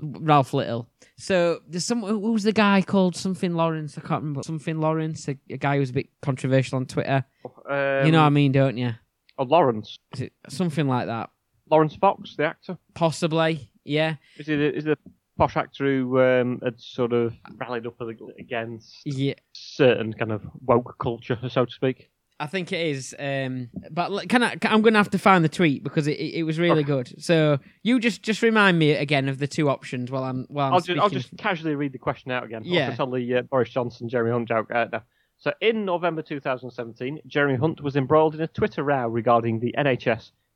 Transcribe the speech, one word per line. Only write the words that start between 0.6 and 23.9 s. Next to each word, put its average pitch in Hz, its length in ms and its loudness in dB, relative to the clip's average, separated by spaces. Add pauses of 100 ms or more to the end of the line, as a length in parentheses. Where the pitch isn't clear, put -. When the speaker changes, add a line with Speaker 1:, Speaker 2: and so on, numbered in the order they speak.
Speaker 1:
So 170 500 2
there's 165 160 -6
some, 240 200 -2
who 208 160 -2 (120)
was 220 120 0
the 214 100 2
guy 202 280 6
called 185 360 2
something 185 360 -4
Lawrence? 160 440 -2
I 156 40 -14
can't 151 200 -4
remember. 143 220 -4
Something 160 360 -6
Lawrence, 156 480 -2
a, 139 100 -6 (120)
a - 80 -10
guy 143 160 0
who 143 80 2
was 135 80 -2
a 123 40 -10
bit 135 140 -2 (140)
controversial 131 560 0
on 131 80 -4
Twitter. - 400 -2 (440)
Speaker 2:
Um, 139 360 0
Speaker 1:
You 160 80 4
know 165 80 6
what 151 60 6
I - 20 6
mean, 143 240 4
don't 135 240 2
you? 123 160 -2 (440)
Speaker 2:
Oh, 139 60 -2
Lawrence. 127 560 2 (140)
Speaker 1:
Is 123 80 -8
it - 120 -10 (140)
something 165 400 -2
like 123 200 0
that? 113 220 -6 (400)
Speaker 2:
Lawrence 156 280 4
Fox, - 400 0
the 147 80 0
actor? 165 320 -8 (160)
Speaker 1:
Possibly, 160 760 -2 (140)
yeah. 156 320 -2 (220)
Speaker 2:
Is 147 100 -16
he 151 80 -2
the, 147 180 0
is 147 120 -6
the 151 120 0 (400)
posh 160 200 2
actor - 280 -4
who, 131 360 2
um, 127 420 2
had 123 160 -6
sort 120 340 -4
of 117 200 0 (240)
rallied 117 300 -8
up 117 120 -14 (400)
against 117 680 -10
Speaker 1:
Yeah. 139 280 -2 (200)
Speaker 2:
certain 113 600 2
kind 110 180 -4
of 107 120 -6 (220)
woke 120 340 2
culture, 120 380 -4 (120)
so 127 160 0
to - 60 -8
speak? - 380 -4 (320)
Speaker 1:
I 151 60 -6
think 175 240 -6
it 185 160 -4
is, 135 320 -6
um, 131 500 -6 (220)